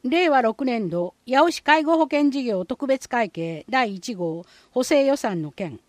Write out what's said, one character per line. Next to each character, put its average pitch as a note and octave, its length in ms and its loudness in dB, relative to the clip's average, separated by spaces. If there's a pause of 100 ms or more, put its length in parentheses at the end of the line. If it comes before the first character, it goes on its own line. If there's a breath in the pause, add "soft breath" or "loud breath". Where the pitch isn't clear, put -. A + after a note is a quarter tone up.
令 E4 240 2
和 C4+ 140 4
六 A3+ 220 -2
年 A#3 240 -2
度、 F3 260 -4 (120)
八 C4 160 4
尾 E4+ 80 4
市 - 120 -10
介 D#4 200 4
護 D#4+ 140 2
保 D#4+ 80 4
険 D4 260 2
事 C4+ 140 -4
業 F#3+ 200 -2
特 C4 220 -6
別 C4+ 220 -2
会 A#3 220 -2
計 E3 380 -8
第 A#3 260 0
一 G3 200 -10
号 E3+ 300 -6 (260 soft breath)
補 B3 140 -2
正 C#4+ 200 4
予 C4+ 120 2
算 F#3 260 -4
の D3 80 -8
件。 D#3+ 380 -10